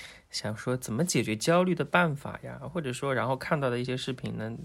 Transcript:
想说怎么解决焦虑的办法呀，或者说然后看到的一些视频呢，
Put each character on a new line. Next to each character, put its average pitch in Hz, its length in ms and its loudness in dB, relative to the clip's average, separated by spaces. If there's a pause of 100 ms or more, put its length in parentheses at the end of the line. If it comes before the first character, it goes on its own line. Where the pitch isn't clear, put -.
(300)
想 107 260 -4
说 127 220 -2
怎 127 160 -6
么 127 100 2
解 143 200 2
决 107 120 0
焦 170 280 4
虑 185 100 2
的 185 100 0
办 170 320 4
法 - 280 -8
呀， 123 160 -8 (120)
或 170 80 -4
者 127 140 -2
说 139 200 0
然 117 140 2
后 131 80 2
看 151 240 0
到 131 120 2
的 120 80 0
一 123 40 0
些 127 140 -2
视 131 160 -2
频 113 240 -6
呢， 110 280 -4